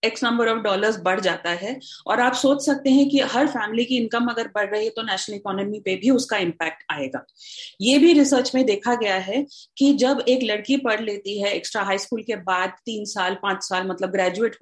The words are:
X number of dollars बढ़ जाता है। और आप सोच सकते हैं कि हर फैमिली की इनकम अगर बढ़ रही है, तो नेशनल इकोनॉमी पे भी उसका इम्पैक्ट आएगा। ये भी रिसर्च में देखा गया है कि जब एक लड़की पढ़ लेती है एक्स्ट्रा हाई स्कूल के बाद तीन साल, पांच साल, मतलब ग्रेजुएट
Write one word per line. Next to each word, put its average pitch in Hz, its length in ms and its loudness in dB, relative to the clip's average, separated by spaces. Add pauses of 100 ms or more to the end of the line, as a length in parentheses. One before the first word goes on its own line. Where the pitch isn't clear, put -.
X 226 100 -2
number 233 340 0
of 226 180 -2
dollars 202 300 2
बढ़ 185 240 0
जाता 175 300 -2
है। 202 300 -6 (260)
और 226 140 0
आप 247 140 2
सोच 277 320 2
सकते 269 240 2
हैं 277 180 6
कि 277 120 2
हर 262 260 2
फैमिली 226 380 -2
की 254 120 -2
इनकम 233 300 0
अगर 226 220 -4
बढ़ 202 220 -2
रही 214 140 -2
है, 220 60 -2
तो 220 120 -10
नेशनल 208 340 -6
इकोनॉमी 202 440 -6
पे 190 160 -4
भी 202 140 2
उसका 233 260 2
इम्पैक्ट 165 540 -4
आएगा। 143 360 -6 (540)
ये 254 180 4
भी 330 140 8
रिसर्च 269 420 4
में 262 120 4
देखा 220 280 0
गया 214 200 0
है 202 320 -4 (300)
कि 277 180 4
जब 254 340 2
एक 254 140 4
लड़की 214 340 -2
पढ़ 226 240 0
लेती 202 400 -6
है 202 120 0
एक्स्ट्रा - 300 -4
हाई 196 160 0
स्कूल 214 240 -6
के 214 140 -6
बाद 185 320 -2
तीन 214 360 -10
साल, 190 300 -4
पांच 190 280 -4
साल, 185 240 -2
मतलब 185 240 -4
ग्रेजुएट 190 520 0